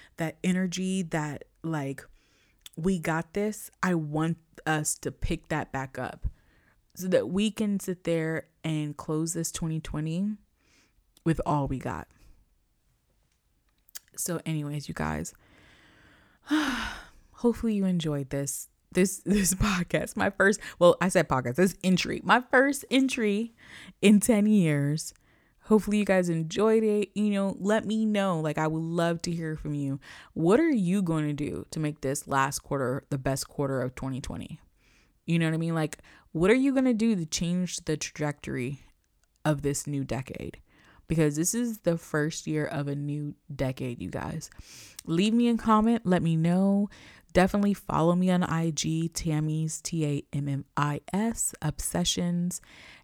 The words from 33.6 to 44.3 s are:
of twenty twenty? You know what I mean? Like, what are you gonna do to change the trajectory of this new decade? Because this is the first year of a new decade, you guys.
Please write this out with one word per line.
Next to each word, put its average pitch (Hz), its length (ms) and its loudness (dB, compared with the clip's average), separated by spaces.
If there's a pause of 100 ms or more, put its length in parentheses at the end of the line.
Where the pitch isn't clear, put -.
of 127 140 -6
twenty 135 240 -6
twenty? - 400 -10 (680)
You 170 140 2
know 165 60 2
what 160 80 0
I 160 40 -2
mean? 165 160 -2
Like, 156 260 -2 (340)
what 175 180 4
are 247 40 6
you 269 180 2
gonna 262 200 4
do 220 220 2
to 170 100 -2
change 180 600 -2
the 156 100 0
trajectory 139 840 -6 (640)
of 147 160 2
this 143 260 -2
new 139 160 -4
decade? - 560 -8 (480)
Because 156 280 2
this 165 180 0
is 233 260 -4
the 170 180 0
first 156 500 -4
year 151 180 -2
of 143 220 -4
a 143 80 -4
new 147 400 -6 (180)
decade, 131 480 -4
you 90 80 -6
guys. - 400 -8 (560)